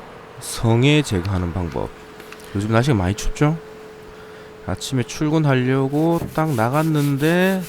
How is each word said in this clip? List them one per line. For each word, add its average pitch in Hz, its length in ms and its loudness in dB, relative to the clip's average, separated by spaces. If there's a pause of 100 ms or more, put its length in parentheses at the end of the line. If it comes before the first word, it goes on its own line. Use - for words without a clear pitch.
(400)
성에 123 640 2
제거하는 90 500 0
방법. 76 380 -4 (680)
요즘 104 160 0
날씨가 123 240 4
많이 95 200 2
춥죠? 151 420 0 (1080)
아침에 120 360 -2
출근하려고 147 1160 2 (160)
딱 156 180 0
나갔는데 151 1160 2